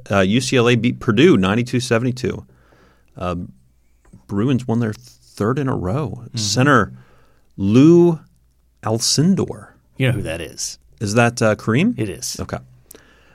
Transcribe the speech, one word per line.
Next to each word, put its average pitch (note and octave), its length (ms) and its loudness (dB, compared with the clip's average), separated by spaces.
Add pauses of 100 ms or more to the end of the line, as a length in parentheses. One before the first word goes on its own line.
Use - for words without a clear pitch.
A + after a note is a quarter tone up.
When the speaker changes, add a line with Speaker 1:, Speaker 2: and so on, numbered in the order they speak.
(100)
Speaker 1:
uh, G2 100 2
U G2 200 2
C B2+ 160 -2
L A#2 120 4
A B2 80 4
beat A#2 240 -2
Purdue B2+ 360 4
ninety-two A2+ 440 0
seventy-two. B2 680 -4 (720)
Uh, F2+ 160 -4 (960)
Bruins A#2+ 380 0
won A2+ 140 -2
their A2 140 -4
third - 640 -6
in C3+ 100 -4
a A#2+ 80 -4
row. G2+ 520 -6
Speaker 2:
Mm-hmm. A#2 100 -10
Speaker 1:
Center A2+ 540 2 (680)
Lou D#3 600 6 (640)
Alcindor. C3 920 -2 (240)
Speaker 2:
You C3 120 -2
know A2+ 40 0
who G2+ 100 -4
that E2 180 -6
is. - 380 -12 (220)
Speaker 1:
Is G#2 140 -4
that, A#2 280 2
uh, G#2+ 140 2
Kareem? B2+ 420 0
Speaker 2:
It A2 100 -4
is. - 300 -12
Speaker 1:
Okay. - 200 -8 (760)